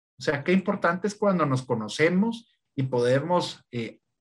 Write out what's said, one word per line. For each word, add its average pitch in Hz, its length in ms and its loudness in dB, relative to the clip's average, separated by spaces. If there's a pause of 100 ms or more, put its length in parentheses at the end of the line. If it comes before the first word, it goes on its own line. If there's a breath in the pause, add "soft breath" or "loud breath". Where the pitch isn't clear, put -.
(180)
O - 40 -20
sea, 139 220 -2
qué 180 80 0
importante 185 560 0
es 202 60 -6
cuando 185 320 2
nos 131 160 0
conocemos 165 920 0 (220)
y 135 60 -2
podemos, 131 920 0
eh, 113 280 -8 (200)